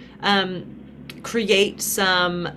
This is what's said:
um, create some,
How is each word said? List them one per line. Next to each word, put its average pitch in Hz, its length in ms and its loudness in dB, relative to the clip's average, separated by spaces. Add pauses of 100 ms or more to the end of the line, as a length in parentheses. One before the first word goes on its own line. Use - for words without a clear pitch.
(220)
um, 185 440 0 (560)
create 208 600 2
some, 180 760 0